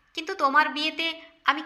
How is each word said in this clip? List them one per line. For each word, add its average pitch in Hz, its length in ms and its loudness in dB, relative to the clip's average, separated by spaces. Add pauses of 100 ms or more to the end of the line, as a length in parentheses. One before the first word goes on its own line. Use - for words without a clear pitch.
(140)
"কিন্তু 330 220 -6
তোমার 302 340 4
বিয়েতে 311 520 -4 (220)
আমি 294 220 0